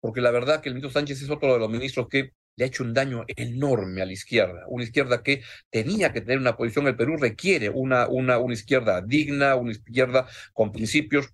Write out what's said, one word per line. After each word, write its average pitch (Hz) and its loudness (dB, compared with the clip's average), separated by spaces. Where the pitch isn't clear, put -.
porque 117 -4
la 120 4
verdad 135 2
que 143 -8
el 127 -6
ministro 135 -8
Sánchez 143 -2
es 139 -8
otro 147 2
de 120 6
los 110 0
ministros 123 -4
que 135 -2
le 120 2
ha 135 -2
hecho - -6
un 117 -4
daño 131 0
enorme 120 -2
a 95 -2
la 95 -8
izquierda, 92 0
una 123 -6
izquierda 120 0
que 139 -2
tenía 160 0
que 110 -4
tener 123 0
una 123 2
posición. 131 0
El 127 0
Perú 151 0
requiere 135 0
una, 131 2
una, 127 2
una 123 -2
izquierda 110 0
digna, 139 2
una 120 -2
izquierda 123 0
con 107 2
principios 139 0